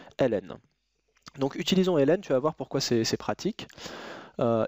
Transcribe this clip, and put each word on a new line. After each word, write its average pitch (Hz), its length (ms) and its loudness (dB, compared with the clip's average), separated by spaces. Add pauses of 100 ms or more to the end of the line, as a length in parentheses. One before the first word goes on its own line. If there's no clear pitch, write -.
(180)
L 127 160 2
N. 92 240 -4 (840)
Donc 135 160 -2
utilisons 180 420 2
L 139 120 6
N, 185 120 4
tu 156 120 -4
vas 131 60 4
voir 151 160 -2
pourquoi 135 260 -4
c'est, 117 240 2
c'est - 120 -2
pratique. - 500 -6 (720)
Euh, 117 280 2